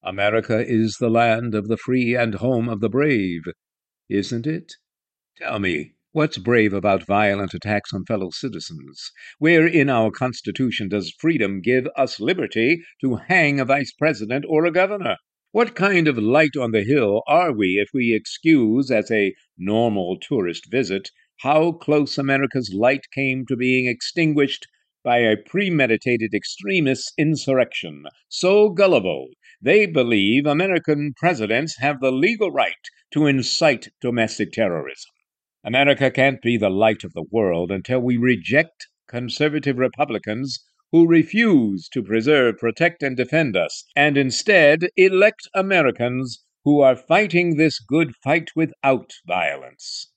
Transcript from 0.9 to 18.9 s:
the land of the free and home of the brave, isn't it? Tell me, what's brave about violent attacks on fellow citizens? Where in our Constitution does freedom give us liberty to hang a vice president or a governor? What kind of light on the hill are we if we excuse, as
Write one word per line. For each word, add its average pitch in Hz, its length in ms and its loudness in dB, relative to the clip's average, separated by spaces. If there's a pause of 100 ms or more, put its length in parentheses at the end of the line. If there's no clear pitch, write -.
the 120 100 0
land 117 440 2
of 107 140 -4
the 110 100 -2
free 123 380 -2
and 113 200 -2
home 117 320 -2
of 110 120 -6
the 110 100 -2
brave, 104 540 -2 (640)
isn't 117 380 -4
it? 165 260 -8 (640)
Tell - 220 -8
me, 85 340 -4 (180)
what's 156 260 -2
brave 107 360 2
about 98 320 0
violent 101 480 0
attacks 104 400 -6
on 95 120 -6
fellow 95 260 -4
citizens? 80 800 -14 (280)
Where 160 260 6
in 156 240 2
our 113 220 2
Constitution 117 760 -6
does 92 300 -6
freedom 104 420 -2
give 127 340 0
us 131 240 -2
liberty 139 600 -2 (200)
to 131 140 -2 (120)
hang 147 320 2
a 131 60 -2
vice 139 320 -2
president 135 500 -2
or 160 180 0
a 170 60 0
governor? 185 460 -2 (360)
What 226 220 0
kind 180 320 2
of 131 100 0
light 131 420 2
on 120 120 -2
the 107 120 0
hill 110 440 0
are 165 260 2
we 101 280 0
if 101 120 -4
we 117 200 0
excuse, 127 760 0
as 113 220 0